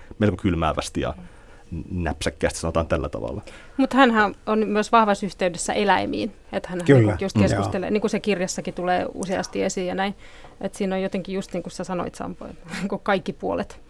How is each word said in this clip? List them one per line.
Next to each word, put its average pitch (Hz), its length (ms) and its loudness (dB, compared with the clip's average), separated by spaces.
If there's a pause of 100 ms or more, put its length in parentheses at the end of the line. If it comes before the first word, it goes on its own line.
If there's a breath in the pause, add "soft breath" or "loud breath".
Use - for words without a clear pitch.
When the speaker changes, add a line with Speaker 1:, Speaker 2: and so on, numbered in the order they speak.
(180 soft breath)
Speaker 1:
melko 104 180 2
kylmäävästi 82 640 0
ja 65 140 -4 (760 soft breath)
näpsäkkäästi, 85 680 -2
sanotaan 82 280 0
tällä 71 220 0
tavalla. - 340 -6 (340 loud breath)
Speaker 2:
Mut 262 160 2
hänhän 226 420 6 (120)
on 214 220 2
myös 208 240 0
vahvassa 214 340 4
yhteydessä 175 460 -2
eläimiin, 202 600 2 (200)
että 196 160 -6
hän 175 160 -6
Speaker 3:
Kyllä. 139 160 10
Speaker 2:
niinku 101 240 4
just 95 120 -4
Speaker 3:
Mm. 101 60 6
Speaker 2:
keskustelee, 101 460 2
Speaker 3:
Joo. - 40 0
Speaker 2:
niin 208 80 2
kuin 208 100 0
se 202 100 0
kirjassakin 185 540 -2
tulee 180 400 0
useasti 190 480 -4
esiin 196 240 -2
ja 185 80 -4
näin, 196 200 -2 (460 soft breath)
että - 180 -6
siinä 190 180 0
on 190 60 0
jotenkin 190 320 -4
just 190 180 -6
niin 175 100 -4
kuin 180 100 -10
sä 175 120 -8
sanoit, 175 300 -6
Sampo, - 320 -10
että - 280 -16
<laughs> 180 60 -8
niinku 196 180 -2
kaikki 196 340 0
puolet. - 560 -6